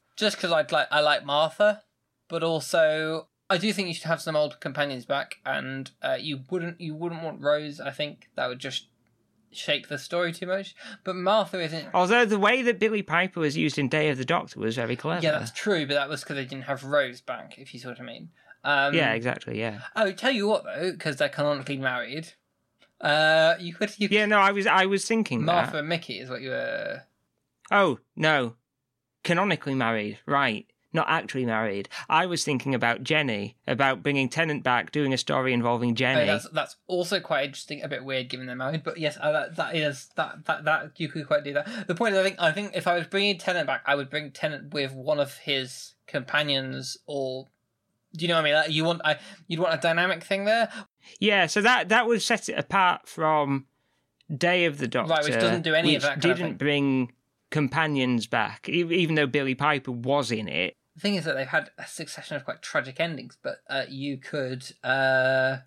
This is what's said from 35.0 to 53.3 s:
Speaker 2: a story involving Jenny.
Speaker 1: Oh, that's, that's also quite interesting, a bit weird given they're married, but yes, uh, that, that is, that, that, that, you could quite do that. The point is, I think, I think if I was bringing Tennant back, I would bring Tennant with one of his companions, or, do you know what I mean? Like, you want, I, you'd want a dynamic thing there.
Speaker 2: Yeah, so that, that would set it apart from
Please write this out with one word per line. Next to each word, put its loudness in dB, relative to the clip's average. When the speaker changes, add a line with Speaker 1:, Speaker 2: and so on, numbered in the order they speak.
Speaker 2:
a 0
story 0
involving 2
Jenny. 2
Speaker 1:
Oh, 2
that's, -2
that's -6
also -2
quite -2
interesting, -12
a -10
bit -6
weird -4
given -10
they're -10
married, -4
but -6
yes, -4
uh, 2
that, -2
that -4
is, -2
that, -6
that, -4
that, -2
you -4
could -10
quite 2
do -8
that. -4
The -2
point 2
is, 6
I 4
think, 2
I 4
think -6
if -2
I 4
was -4
bringing 2
Tennant 0
back, -2
I 4
would -4
bring -6
Tennant -6
with -2
one 0
of -2
his -4
companions, -2
or, -6
do -4
you 0
know 4
what 4
I 2
mean? 6
Like, 4
you 0
want, 0
I, 4
you'd -4
want 2
a -2
dynamic 0
thing -2
there. 2
Speaker 2:
Yeah, 4
so 0
that, 4
that 4
would 2
set -2
it -4
apart 2
from 0